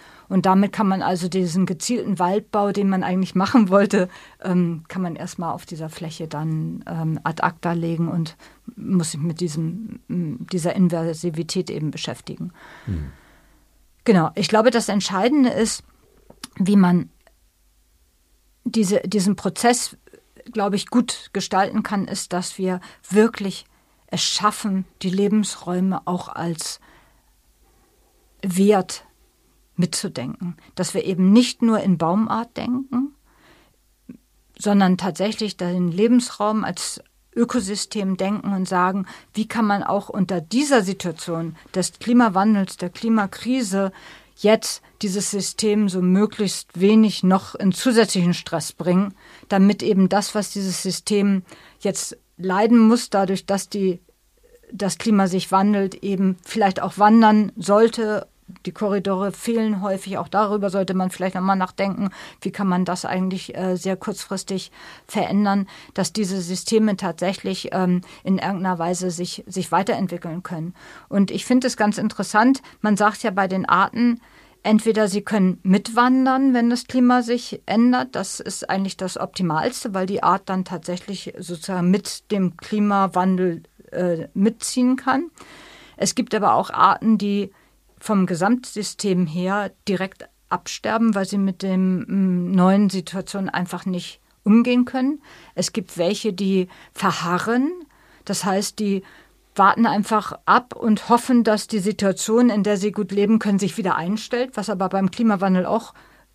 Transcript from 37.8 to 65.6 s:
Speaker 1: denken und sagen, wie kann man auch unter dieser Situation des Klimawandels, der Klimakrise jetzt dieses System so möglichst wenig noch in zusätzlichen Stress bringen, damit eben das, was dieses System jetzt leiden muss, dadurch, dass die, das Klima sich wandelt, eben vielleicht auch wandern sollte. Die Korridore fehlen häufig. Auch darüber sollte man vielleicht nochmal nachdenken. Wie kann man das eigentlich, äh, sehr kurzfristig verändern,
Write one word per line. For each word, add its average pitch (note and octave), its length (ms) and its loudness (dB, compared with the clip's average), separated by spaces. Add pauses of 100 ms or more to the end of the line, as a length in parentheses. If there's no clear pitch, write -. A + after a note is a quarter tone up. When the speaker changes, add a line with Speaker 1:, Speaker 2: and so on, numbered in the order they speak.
Speaker 1:
denken G3+ 360 -2
und F#3+ 140 -2
sagen, F#3 380 0 (280)
wie G#3+ 140 -4
kann A3 180 -2
man G3+ 180 0
auch - 260 -2
unter F#3 320 -2
dieser B3+ 400 2
Situation E3 760 -6 (180)
des F3+ 260 -2
Klimawandels, G#3+ 800 2
der F3+ 120 -6
Klimakrise G#3 1000 -2 (440)
jetzt - 460 2 (200)
dieses G3+ 300 -4
System G#3 580 0
so F3+ 120 -2
möglichst F#3+ 800 0
wenig G#3 440 4
noch F#3 320 2
in G3 160 0
zusätzlichen G3 640 2
Stress - 400 -6
bringen, F3+ 400 0 (360)
damit G3 340 4
eben F#3+ 260 4
das, G3 260 0
was G#3 160 -4
dieses F#3+ 300 -6
System G3 640 0 (360)
jetzt - 380 -6 (200)
leiden G3+ 400 4
muss, A3+ 320 6
dadurch, G3 360 0
dass G3 240 -2
die, F#3+ 300 -2 (720)
das F#3+ 260 -4
Klima G3+ 300 4
sich F3+ 240 -2
wandelt, G3 520 2
eben F#3+ 400 0
vielleicht G3 380 0
auch D3 160 -6
wandern G#3+ 580 6
sollte. G#3+ 720 2 (380)
Die F#3 60 -8
Korridore G3 640 -2
fehlen A3 480 -2
häufig. F#3+ 360 -4
Auch D#3+ 120 -6
darüber G3+ 400 0
sollte F#3+ 240 -2
man F#3 180 0
vielleicht F#3 240 -4
nochmal F#3+ 220 0
nachdenken. F#3+ 540 -4 (280)
Wie F#3 120 -6
kann G3 160 -4
man F3+ 180 2
das F3+ 180 -4
eigentlich, F#3 540 -4
äh, F#3 180 -2
sehr F#3 220 -4
kurzfristig F#3+ 720 -8 (340)
verändern, G3 640 0 (260)